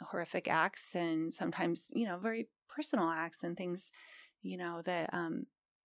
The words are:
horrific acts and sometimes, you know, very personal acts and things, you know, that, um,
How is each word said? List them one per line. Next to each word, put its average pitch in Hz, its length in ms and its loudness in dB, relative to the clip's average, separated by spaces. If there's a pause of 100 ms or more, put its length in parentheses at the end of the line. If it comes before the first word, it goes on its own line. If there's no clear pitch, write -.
horrific 175 460 -2
acts - 480 2
and 165 400 2
sometimes, 170 580 0
you 226 140 2
know, 175 120 -2
very 226 300 -2 (200)
personal 226 400 2
acts 165 340 -2
and 175 140 -2
things, 180 340 -2 (520)
you 185 140 -4
know, 170 280 -4
that, 175 280 0
um, 170 340 0 (380)